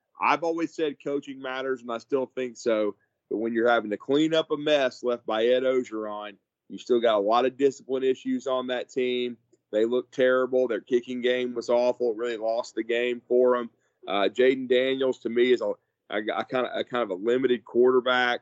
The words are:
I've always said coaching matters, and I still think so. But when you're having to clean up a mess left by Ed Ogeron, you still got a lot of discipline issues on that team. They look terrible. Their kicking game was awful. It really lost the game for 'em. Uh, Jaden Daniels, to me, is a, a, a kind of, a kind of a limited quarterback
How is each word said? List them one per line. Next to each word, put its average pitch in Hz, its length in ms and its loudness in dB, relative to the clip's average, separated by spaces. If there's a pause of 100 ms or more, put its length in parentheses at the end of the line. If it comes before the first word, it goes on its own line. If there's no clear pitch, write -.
(220)
I've 143 220 2
always 165 300 -4
said 151 280 -4
coaching 143 400 -8
matters, 131 400 -6
and 120 100 -12
I 113 80 -6
still 131 260 -2
think 123 320 -10
so. 107 380 -2 (340)
But 98 80 -4
when 117 160 -4
you're 117 160 2
having 110 220 2
to 101 60 -4
clean 156 360 0
up 160 180 0
a 151 60 -2
mess 143 460 0
left 120 220 -4
by 110 200 0
Ed 127 180 4
Ogeron, 107 720 -4 (320)
you 98 100 -14
still 120 220 0
got 113 160 4
a 104 40 4
lot 113 260 4
of 127 120 -2
discipline 131 460 0
issues 131 420 0
on 127 220 -4
that 123 220 -4
team. 123 480 -2 (340)
They 110 140 2
look 123 260 -2
terrible. 127 560 2
Their 117 140 -4
kicking 123 400 -2
game 123 320 0
was 120 160 -6
awful. 123 420 0
It 104 60 -6
really 117 200 -6
lost 113 380 -4
the 117 80 -4
game 120 440 -2
for 123 300 4
'em. 117 120 -6 (360)
Uh, 98 220 0
Jaden 131 400 2
Daniels, 131 520 0
to 120 100 -8
me, 123 240 4
is 113 80 2
a, 104 100 -2 (380)
a, 104 100 -4
a 107 240 -4
kind 127 240 -4
of, 92 80 -10
a 110 80 -4
kind 123 200 -4
of 104 60 -6
a 90 60 -4
limited 120 480 0
quarterback 123 800 2